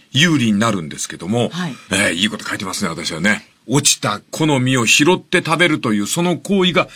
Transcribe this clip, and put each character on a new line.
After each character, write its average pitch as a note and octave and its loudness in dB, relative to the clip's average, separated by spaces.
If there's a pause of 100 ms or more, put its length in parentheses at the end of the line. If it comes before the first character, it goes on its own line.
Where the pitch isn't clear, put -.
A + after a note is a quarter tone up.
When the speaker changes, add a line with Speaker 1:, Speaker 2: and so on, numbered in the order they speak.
(120)
Speaker 1:
有 D#3 4
利 A#2 2
に G2+ 2
な A2+ 2
る F#2+ -2
ん D2+ -10
で C#2 -12
す - -6
け D#2+ -12
ど E2 -10
も、 A2+ 0
Speaker 2:
は E3+ -6
い。 A#2+ -10 (140)
Speaker 1:
え F#2 -2 (140)
ー、 F2 -2
い F2+ 0
い A2 0
こ A2 -6
と - -12
書 - -6
い G#2 -6
て G2+ -8
ま F#2 -6
す G#2 -4
ね、 F2 -2
私 E2 -6
は - -6
ね。 G2+ 0 (200)
落 C#3 2
ち - 0
た G#2 -2 (100)
木 - -2
の C#3+ 2
実 C3 0
を A#2 2
拾 D3 4
っ F3+ -4
て - -2
食 D#3 0
べ F3 4
る D3+ 0
と A#2 0
い G#2 2
う G2+ -2
そ E3+ -2
の F3 0
行 F#3+ 0
為 F3+ 2
が D#3+ 2